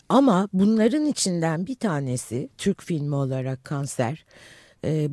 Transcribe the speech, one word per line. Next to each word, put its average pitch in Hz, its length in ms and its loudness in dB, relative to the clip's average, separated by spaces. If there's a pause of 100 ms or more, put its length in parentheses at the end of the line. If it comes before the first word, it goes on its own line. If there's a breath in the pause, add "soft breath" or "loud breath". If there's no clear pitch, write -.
ama 208 440 4
bunların 220 540 2
içinden 170 600 -2
bir 262 80 -8
tanesi 139 720 -4 (100)
Türk - 240 -2
filmi 147 320 -4
olarak 131 500 -4
Kanser. 139 600 -4 (600 loud breath)
E, 151 280 0